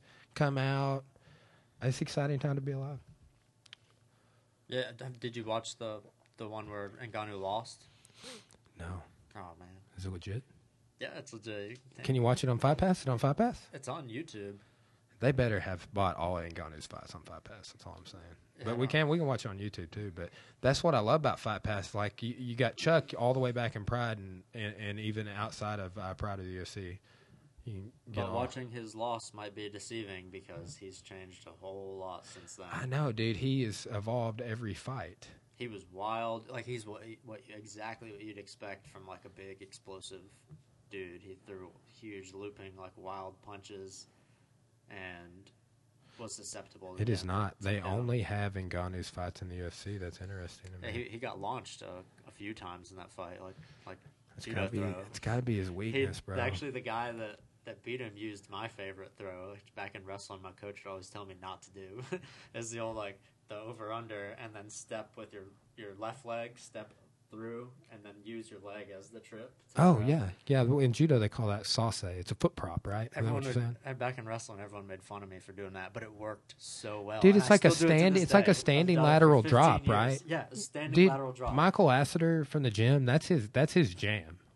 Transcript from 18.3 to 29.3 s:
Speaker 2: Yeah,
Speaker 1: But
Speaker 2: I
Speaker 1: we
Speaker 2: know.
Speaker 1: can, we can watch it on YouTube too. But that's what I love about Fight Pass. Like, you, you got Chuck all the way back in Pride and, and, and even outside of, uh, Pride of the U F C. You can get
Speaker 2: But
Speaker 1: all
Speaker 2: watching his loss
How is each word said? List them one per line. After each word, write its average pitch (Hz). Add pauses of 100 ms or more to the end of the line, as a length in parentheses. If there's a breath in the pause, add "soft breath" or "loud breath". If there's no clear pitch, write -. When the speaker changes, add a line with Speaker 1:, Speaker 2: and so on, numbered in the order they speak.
Speaker 2:
Yeah, -
Speaker 1:
But 110
Speaker 2:
I -
Speaker 1:
we 120
Speaker 2:
know. 131
Speaker 1:
can, 151
we 156
can 160
watch 127
it 117
on 98
YouTube 101
too. 104
But 85 (320 loud breath)
that's 135
what 165
I 120
love 120
about 123
Fight 104
Pass. 101
Like, 104
you, 117
you 120
got 120
Chuck 160
all 123
the 131
way 123
back 117
in 104
Pride 117
and, 95 (100)
and, 107
and 104
even 107
outside 104
of, 92
uh, 95
Pride 101
of 95
the 92
U 92
F 87
C. 92 (640 soft breath)
You 113
can 98 (200)
get 107 (100)
Speaker 2:
But -
Speaker 1:
all -
Speaker 2:
watching 123
his 113
loss 113